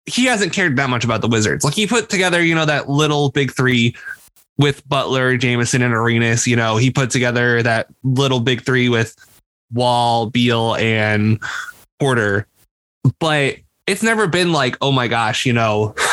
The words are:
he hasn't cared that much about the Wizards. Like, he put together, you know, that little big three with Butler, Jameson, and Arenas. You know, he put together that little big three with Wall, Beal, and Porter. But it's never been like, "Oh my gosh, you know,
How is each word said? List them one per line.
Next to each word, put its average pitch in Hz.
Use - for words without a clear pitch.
he -
hasn't 202
cared 175
that 139
much 120
about 113
the 107
Wizards. 110
Like, 147
he 208
put 233
together, 175
you 165
know, 160
that 147
little 147
big 139
three 123
with 143
Butler, 127
Jameson, 120
and 123
Arenas. 117
You 123
know, 113
he 123
put 131
together 120
that 113
little 131
big 123
three 127
with 117
Wall, 120
Beal, 117
and 107
Porter. 107
But 151
it's 196
never 220
been 175
like, 135
"Oh 139
my 127
gosh, 113
you 123
know, 107